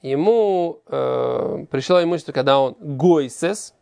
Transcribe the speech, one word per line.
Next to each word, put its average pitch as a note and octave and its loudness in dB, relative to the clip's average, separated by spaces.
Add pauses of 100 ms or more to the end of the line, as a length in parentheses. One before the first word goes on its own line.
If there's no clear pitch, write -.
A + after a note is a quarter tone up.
Ему, F3+ 0
э, B2+ -4
пришло F3 2
имущество, E3+ -4
когда C3+ 2
он C3 -2
Гойсес D#3 0